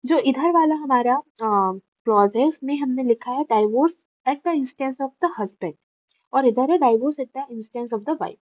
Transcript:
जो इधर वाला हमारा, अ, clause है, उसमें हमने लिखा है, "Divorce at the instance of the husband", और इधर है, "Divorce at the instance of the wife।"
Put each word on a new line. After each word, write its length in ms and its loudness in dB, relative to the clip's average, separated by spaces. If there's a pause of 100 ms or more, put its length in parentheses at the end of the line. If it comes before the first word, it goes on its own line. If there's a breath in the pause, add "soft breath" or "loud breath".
जो 120 2
इधर 340 2
वाला 240 4
हमारा, 400 0
अ, 580 -2 (300)
clause 320 4
है, 120 2
उसमें 300 -4
हमने 260 -2
लिखा 280 -2
है, 140 -4
"Divorce 640 0 (220)
at 80 -2
the 180 -4
instance 460 -4
of 80 -4 (140)
the 60 0 (100)
husband", 340 -6 (600)
और 120 2
इधर 260 2
है, 80 4
"Divorce 400 2
at 180 -6
the 140 -10
instance 420 -10
of 60 -4
the 180 -6
wife।" 220 -8 (160)